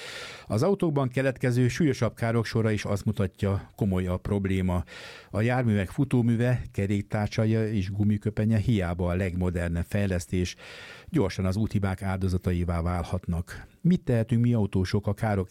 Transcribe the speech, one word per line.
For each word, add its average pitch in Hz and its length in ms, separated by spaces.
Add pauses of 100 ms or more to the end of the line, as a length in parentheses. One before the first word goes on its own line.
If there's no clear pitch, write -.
(460)
Az 110 160
autókban 160 460
keletkező 127 600
súlyosabb 123 460
károk 117 300
sora 110 260
is 107 140
azt 98 200
mutatja, 101 720
komoly 92 300
a 90 100
probléma. 95 680 (460)
A 98 100
járművek 113 500
futóműve, 123 720 (100)
keréktárcsaja 107 960
és 101 220
gumiköpenye 107 680
hiába 92 520
a 87 80
legmodernebb 87 720
fejlesztés, 92 640 (560)
gyorsan 98 340
az 92 120
úthibák 98 460
áldozataivá 90 800
válhatnak. 87 840 (140)
Mit 180 200
tehetünk 117 420
mi 120 100
autósok 101 540
a 104 80
károk 101 360